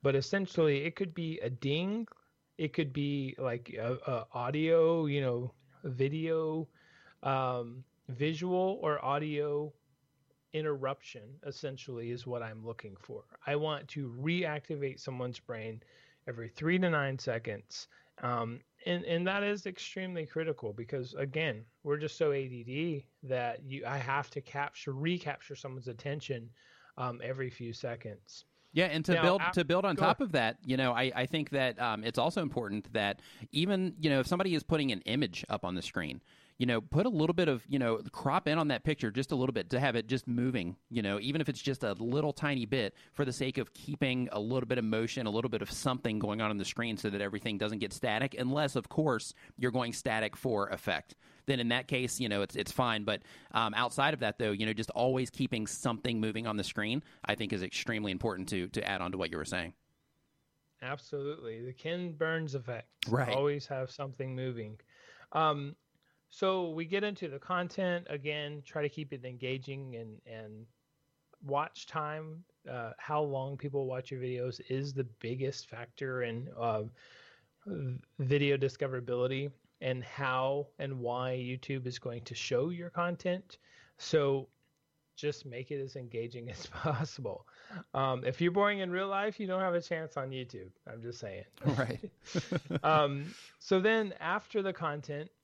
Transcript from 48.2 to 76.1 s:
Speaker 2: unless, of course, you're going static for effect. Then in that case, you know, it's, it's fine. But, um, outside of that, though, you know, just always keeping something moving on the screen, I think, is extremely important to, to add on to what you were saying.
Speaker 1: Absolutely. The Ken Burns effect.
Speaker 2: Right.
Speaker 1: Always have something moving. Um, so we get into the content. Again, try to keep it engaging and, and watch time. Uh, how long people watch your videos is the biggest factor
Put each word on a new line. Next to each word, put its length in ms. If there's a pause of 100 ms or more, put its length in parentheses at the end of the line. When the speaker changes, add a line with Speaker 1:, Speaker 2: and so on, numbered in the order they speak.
Speaker 2:
unless, 360
of 140
course, 460 (240)
you're 120
going 220
static 420
for 340
effect. 460 (300)
Then 160
in 80
that 200
case, 300
you 100
know, 120
it's, 160
it's 160
fine. 320
But, 160 (320)
um, 220
outside 400
of 60
that, 180
though, 140
you 120
know, 80
just 200
always 360
keeping 380
something 520
moving 280
on 100
the 80
screen, 380 (200)
I 120
think, 180
is 100
extremely 500
important 360
to, 200
to 200
add 140
on 100
to 60
what 120
you 60
were 80
saying. 300 (1080)
Speaker 1:
Absolutely. 840
The 80
Ken 380
Burns 420
effect. 340 (200)
Speaker 2:
Right. 280
Speaker 1:
Always 300
have 240
something 440
moving. 460 (520)
Um, 440 (520)
so 420
we 140
get 200
into 240
the 100
content. 720
Again, 560
try 160
to 60
keep 240
it 120
engaging 720
and, 320
and 400 (800)
watch 420
time. 560 (260)
Uh, 300
how 240
long 340
people 300
watch 240
your 100
videos 480
is 240
the 120
biggest 640
factor 540